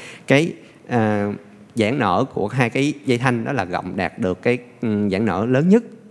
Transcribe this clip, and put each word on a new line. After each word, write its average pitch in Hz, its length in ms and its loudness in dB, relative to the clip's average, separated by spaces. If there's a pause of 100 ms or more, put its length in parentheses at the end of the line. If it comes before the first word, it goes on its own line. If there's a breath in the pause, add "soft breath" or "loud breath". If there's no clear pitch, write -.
(260 loud breath)
cái, 151 260 4 (360 loud breath)
à, 107 440 0 (420)
giãn 117 240 0
nở 104 260 2 (100)
của 101 140 -4
hai 123 220 0
cái 139 220 0 (120)
dây 120 140 2
thanh 120 260 0
đó 135 80 -4
là 110 120 -2
rộng 90 320 -6
đạt 90 220 -4
được 110 240 -2
cái, 123 160 0 (220)
ừ, 104 320 0
giãn 98 120 0
nở 98 220 0
lớn 131 220 2
nhất. 220 140 6 (280)